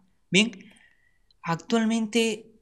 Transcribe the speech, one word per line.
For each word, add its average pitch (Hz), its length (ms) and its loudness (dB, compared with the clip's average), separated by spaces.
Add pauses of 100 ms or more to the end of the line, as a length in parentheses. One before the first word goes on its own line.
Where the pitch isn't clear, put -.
(300)
Bien, 214 220 4 (920)
actualmente 226 1080 -2 (100)